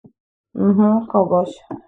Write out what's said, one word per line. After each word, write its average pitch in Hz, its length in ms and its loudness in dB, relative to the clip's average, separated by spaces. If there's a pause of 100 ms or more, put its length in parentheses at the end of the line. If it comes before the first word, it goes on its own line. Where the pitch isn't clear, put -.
(560)
Mhm, 208 520 2
kogoś. 180 420 0 (380)